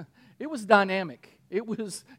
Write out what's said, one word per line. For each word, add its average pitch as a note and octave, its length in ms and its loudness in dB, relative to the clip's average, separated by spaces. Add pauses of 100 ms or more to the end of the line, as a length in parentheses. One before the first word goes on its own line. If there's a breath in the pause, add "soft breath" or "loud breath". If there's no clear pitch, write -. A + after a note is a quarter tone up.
(140)
<laughs> - 260 -20
it C#4+ 100 -8
was B3 160 -8
dynamic. F#3+ 760 2 (100)
It G#3+ 160 -4
was G#3+ 380 -8 (160 loud breath)